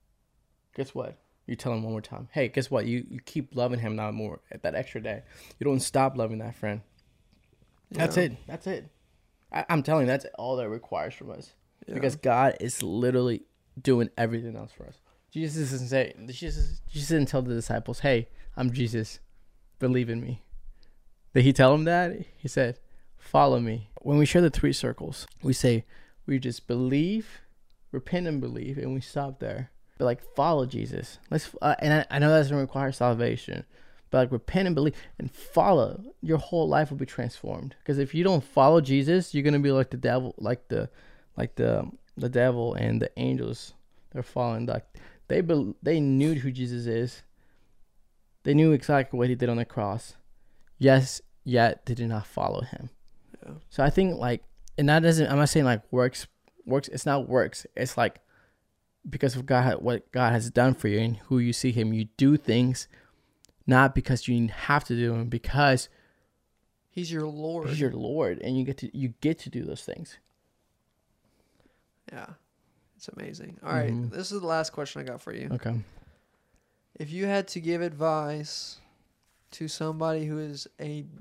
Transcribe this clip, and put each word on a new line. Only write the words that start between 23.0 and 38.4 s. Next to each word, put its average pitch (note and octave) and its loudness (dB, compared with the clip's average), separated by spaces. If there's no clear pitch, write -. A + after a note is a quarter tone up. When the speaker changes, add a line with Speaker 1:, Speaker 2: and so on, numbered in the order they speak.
Speaker 1:
"Follow C#3 4
me." A2+ -4
When C#3+ 2
we D3+ 8
share F3 6
the E3+ 6
three C#3 0
circles, C3 -8
we C3+ 2
say, A#2+ 2
"We C3+ 0
just B2 -8
believe, C#3+ -2
repent F3 -4
and D3+ -2
believe, B2 -8
and B2+ -6
we C3 -6
stop C#3 -8
there." A2+ -8
but, C3 0
like, B2 0
follow C#3+ 2
Jesus. A#2+ -8
Let's, - -2
uh, D3 2
and D3+ 2
I, D3+ 4
I C#3+ 0
know D3 6
that D#3 8
doesn't D3 4
require C3+ -2
salvation, A#2 -2
but, C3 4
like, B2+ 4
repent F3+ 0
and F3 2
believe D3 2
and C3 -6
follow. - 2
Your D#3+ 2
whole D#3+ -2
life D3 2
will C#3 -8
be C#3 -4
transformed. - -8
'Cause C#3+ -2
if C#3 -2
you E3 2
don't F3+ 4